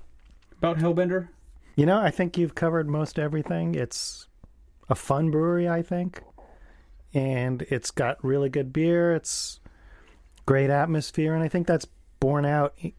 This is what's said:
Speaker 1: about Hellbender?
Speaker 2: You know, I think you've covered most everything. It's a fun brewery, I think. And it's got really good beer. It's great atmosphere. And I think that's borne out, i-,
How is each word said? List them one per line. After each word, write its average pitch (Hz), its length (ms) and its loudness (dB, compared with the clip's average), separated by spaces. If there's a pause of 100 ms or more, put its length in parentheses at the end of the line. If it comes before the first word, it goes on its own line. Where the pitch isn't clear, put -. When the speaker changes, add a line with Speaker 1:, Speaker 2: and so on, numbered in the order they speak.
(580)
Speaker 1:
about 170 200 0
Hellbender? 175 500 2 (480)
Speaker 2:
You 147 100 6
know, 190 120 6
I 196 120 2
think 175 280 -2
you've 170 160 0
covered 165 340 0
most 151 300 -2
everything. 165 560 -2
It's - 540 -6 (600)
a 131 60 2
fun 151 360 0
brewery, 175 380 2
I 170 140 0
think. 175 400 -6 (920)
And 127 480 -2
it's - 280 -4
got 127 340 -2
really 139 240 2
good 131 240 -4
beer. 170 420 2
It's - 460 -6 (840)
great 135 240 4
atmosphere. 156 640 0
And 160 80 0
I 160 60 0
think 170 180 -2
that's 165 200 0 (340)
borne 143 260 2
out, 147 280 0 (100)
i-, 165 140 -8